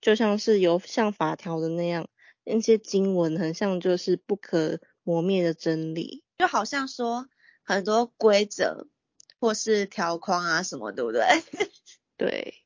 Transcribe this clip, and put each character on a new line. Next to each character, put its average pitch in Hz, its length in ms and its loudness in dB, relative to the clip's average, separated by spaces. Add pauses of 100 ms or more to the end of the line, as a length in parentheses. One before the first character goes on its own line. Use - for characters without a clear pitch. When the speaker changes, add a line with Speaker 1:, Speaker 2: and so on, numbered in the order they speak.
Speaker 1:
就 220 120 4
像 214 240 2
是 214 220 2
有 175 180 4
像 214 340 -2
法 160 240 -2
条 165 240 -6
的 165 80 -2
那 170 200 -2
样， 170 200 -4 (360)
那 220 180 -2
些 220 160 4
经 196 380 0
文 160 240 0
很 160 160 -2
像 190 240 -2
就 180 180 2
是 180 200 0
不 - 180 -4
可 165 440 -2 (240)
磨 165 200 0
灭 185 200 2
的 165 120 0
真 160 400 -4
理。 - 260 -10 (160)
Speaker 2:
就 359 80 0
好 240 180 0
像 269 240 -4
说 240 400 -6 (360)
很 196 200 0
多 214 220 2
规 208 400 4
则 - 400 -4 (540)
或 220 160 0
是 208 320 0
条 170 320 -4
框 175 260 -2
啊 170 160 0
什 185 160 -8
么， 107 140 -8
对 120 120 -4
不 117 80 -2
对？ 113 120 2 (500)
<laughs> - 440 -20
Speaker 1:
对。 - 360 -4 (120)